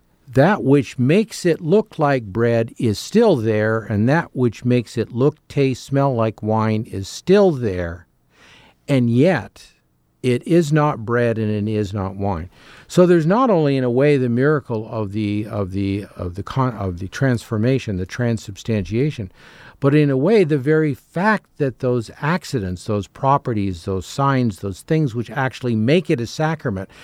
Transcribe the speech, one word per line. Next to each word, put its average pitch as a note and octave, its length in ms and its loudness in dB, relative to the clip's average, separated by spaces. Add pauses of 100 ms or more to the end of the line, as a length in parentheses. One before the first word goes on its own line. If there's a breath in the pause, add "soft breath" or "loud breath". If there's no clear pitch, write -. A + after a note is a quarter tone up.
(280)
that C3+ 360 2
which C3+ 360 2
makes D#3+ 440 0
it E3+ 160 0
look F#3+ 380 0
like C#3 280 0
bread A#2 520 0
is G#2+ 220 0
still G#3+ 360 4
there, A2 440 0
and G#2+ 280 0
that D#3 280 0
which B2 280 -2
makes B2 360 0
it G#2+ 120 -4
look, B2+ 240 0 (120)
taste, C3+ 360 -2
smell C#3 300 0
like A2+ 300 -2
wine A2 400 0
is G2 240 -8
still F#3+ 420 4
there, F2+ 560 -4 (840 soft breath)
and B2+ 220 2
yet B2 640 0 (500)
it B2 260 0
is E3 240 4
not D3 340 2
bread A#2 340 0
and G#2+ 100 0
it G#2+ 220 -2
is G#2 220 -2
not G2 240 -6
wine. F#2+ 320 -4 (380 loud breath)
So F3+ 200 4
there's E3+ 180 4
not A#3 240 2
only, D3+ 280 2
in C3 60 0
a B2 60 0
way, C#3 280 4
the B2+ 120 0
miracle A#2+ 600 0
of A2 220 -6
the, G#2 360 -2
of G2+ 240 -4
the, G2 340 -2 (100)
of F#2 200 -8
the F#2+ 80 -8
con-, B2+ 320 -2
of F#2 240 -6
the F#2+ 80 -8
transformation, A#2 880 -2
the F#2 80 -4
transubstantiation, A2+ 1300 -4 (480 loud breath)
but C#3 140 2
in D3+ 160 4
a C3+ 80 2
way, G3 260 4
the D3+ 140 0
very D3+ 380 0
fact - 600 -4
that C3+ 220 -2
those B2 300 -2 (100)
accidents, B2+ 680 -4
those G#2 220 -2
properties, G#2+ 800 -2
those F#2+ 220 -4
signs, C3 520 0
those G2 220 -8
things D#3 320 0
which A#2+ 160 -6
actually B2+ 460 -4
make C3+ 340 2
it D3 100 0
a A#2 60 -4
sacrament, C#3 640 -4 (140 loud breath)